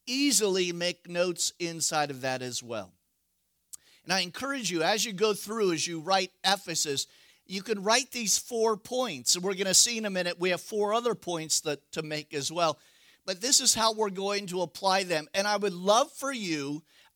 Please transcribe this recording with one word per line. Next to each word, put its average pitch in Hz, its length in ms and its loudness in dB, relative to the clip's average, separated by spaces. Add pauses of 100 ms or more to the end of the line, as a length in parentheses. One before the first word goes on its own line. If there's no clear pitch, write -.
easily 208 640 2
make 175 380 -4
notes 175 500 -2
inside 160 520 -2
of 131 100 -12
that 131 200 -2
as 127 220 -6
well. 104 300 -8 (1120)
And 170 80 -2
I 190 80 2
encourage 233 500 -4
you, 170 100 0
as 196 220 2
you 226 80 -4
go 208 220 2
through, 202 400 0
as 151 120 -2
you 170 140 -6
write 185 320 2 (140)
Ephesus, 170 640 0 (380)
you 190 160 -6
can 202 220 -4
write 233 280 2
these 226 260 0
four 226 400 0
points. 220 580 -2
And 180 80 -2
we're 196 120 -2
gonna 190 180 0
see 233 240 4
in 220 80 -2
a 208 40 -2
minute, 175 300 -2
we 180 120 2
have 170 100 -2
four 208 320 -2
other 240 200 0
points 160 480 -4
that, 147 300 -6
to 160 120 -6
make 151 300 -8
as 143 200 -4
well. 165 260 2 (460)
But 185 160 -6
this 262 180 4
is 262 140 4
how 226 200 4
we're 214 180 0
going 196 360 -2
to 180 140 -2
apply 190 420 2
them. 156 300 -2
And 196 120 2
I 208 120 2
would 202 160 -2
love 202 400 4
for 269 180 -6
you, 160 520 -4 (320)